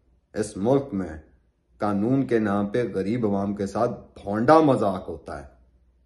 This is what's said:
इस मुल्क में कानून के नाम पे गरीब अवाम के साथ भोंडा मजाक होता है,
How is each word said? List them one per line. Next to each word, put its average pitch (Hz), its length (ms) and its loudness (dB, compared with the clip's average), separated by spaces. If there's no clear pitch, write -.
इस 107 220 -4
मुल्क 131 360 2
में 80 280 -6
कानून 110 420 0
के 120 160 2
नाम 104 260 0
पे 120 200 -2
गरीब 104 400 -2
अवाम 101 280 -2
के 98 140 -4
साथ 110 200 -2
भोंडा 120 380 6
मजाक 110 460 2
होता 80 320 -10
है, - 160 -18